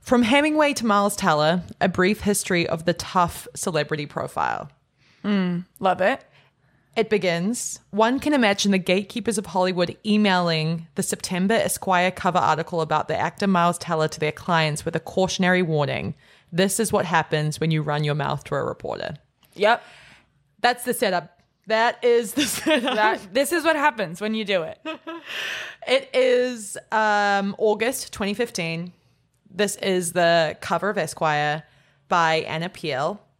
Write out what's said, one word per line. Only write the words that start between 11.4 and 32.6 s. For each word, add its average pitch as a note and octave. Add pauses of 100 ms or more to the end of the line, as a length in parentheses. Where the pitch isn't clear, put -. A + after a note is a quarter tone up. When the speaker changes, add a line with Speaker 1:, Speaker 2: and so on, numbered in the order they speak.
Speaker 1:
Esquire F#3
cover F#3
article D#3+
about D#3+
the D#3
actor E3+
Miles F3
Teller D#3+
to -
their D#3
clients D#3
with E3
a E3+
cautionary F3+
warning. C#3+ (360)
This F#3+
is G#3+
what G3+
happens D#3
when D#3+
you D#3
run D3
your D3
mouth C#3
to -
a C3+
reporter." - (400)
Speaker 2:
Yep. G#3+ (800)
Speaker 1:
That's B3
the B3
setup. F3+ (280)
That A3
is A#3+
the D4
<laughs> C4+
setup. B3+
Speaker 2:
That, G#3+
this C4+
is E4+
what D#4+
happens A3+
when G#3+
you A3
do F#3+
it. D#3
Speaker 1:
<laughs> D4+ (1000)
It C4
is, B3 (160)
um, G3+
August A3
twenty G#3
fifteen. F3 (580)
This G3+
is F#3
the E3+
cover F#3+
of G3+
Esquire D3+ (460)
by E3 (100)
Anna D#3+